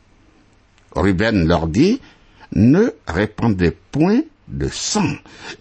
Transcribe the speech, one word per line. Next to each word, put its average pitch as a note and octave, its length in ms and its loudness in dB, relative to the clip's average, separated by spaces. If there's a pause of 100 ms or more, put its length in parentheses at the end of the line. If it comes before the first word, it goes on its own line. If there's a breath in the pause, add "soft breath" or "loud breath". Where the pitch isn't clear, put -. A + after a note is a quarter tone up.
(960)
Ruben G2 500 0
leur E2 220 0
dit, D#3+ 320 2 (560 soft breath)
ne D3+ 340 4 (180)
répandez F#2+ 640 -2 (200)
point F#3+ 300 0 (260)
de C3+ 200 -8
sang. - 420 -4 (520 loud breath)